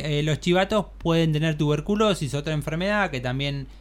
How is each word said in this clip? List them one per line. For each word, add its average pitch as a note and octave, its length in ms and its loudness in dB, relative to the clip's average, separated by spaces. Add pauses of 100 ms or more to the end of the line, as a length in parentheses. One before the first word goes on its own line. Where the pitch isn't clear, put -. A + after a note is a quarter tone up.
eh, D3 180 0
los D3+ 180 0
chivatos G3 460 2 (100)
pueden E3 360 2
tener D3+ 260 0
tuberculosis, D#3 760 2
otra D#3 200 -4
enfermedad F3+ 560 -2
que C3 100 -4
también C3+ 460 -4 (140)